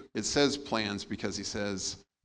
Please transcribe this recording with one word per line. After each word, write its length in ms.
it 100
says 320
plans 480
because 320
he 80
says, 520